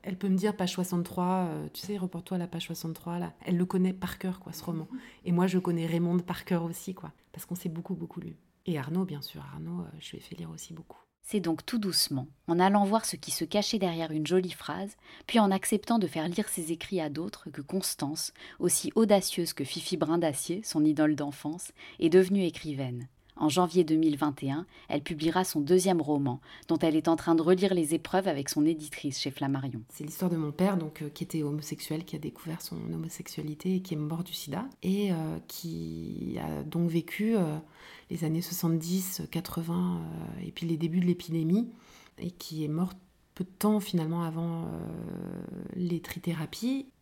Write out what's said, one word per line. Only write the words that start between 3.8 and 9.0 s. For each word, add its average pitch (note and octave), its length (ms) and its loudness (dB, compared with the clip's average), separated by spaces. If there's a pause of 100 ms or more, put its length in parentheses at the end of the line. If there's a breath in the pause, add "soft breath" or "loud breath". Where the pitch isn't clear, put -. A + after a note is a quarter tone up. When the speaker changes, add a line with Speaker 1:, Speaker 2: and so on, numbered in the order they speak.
Speaker 1:
par - 260 -8
cœur, F#3 220 -6
quoi, - 120 -14
ce - 120 -12
roman. F#3+ 240 -6 (360 loud breath)
Et F3+ 60 -2
moi, F3 160 6
je F#3 140 4
connais E3+ 260 0
Raymonde F3 360 2
par - 220 -6
cœur E3+ 200 2
aussi, F3 300 -8
quoi, D#3+ 180 -14 (180)
parce - 160 -14
qu'on F3+ 80 -6
s'est F3+ 140 -6
beaucoup, E3+ 260 -6
beaucoup E3 240 -8
lu. E3 160 -10 (320)
Et E3+ 100 0
Arnaud, D3 280 0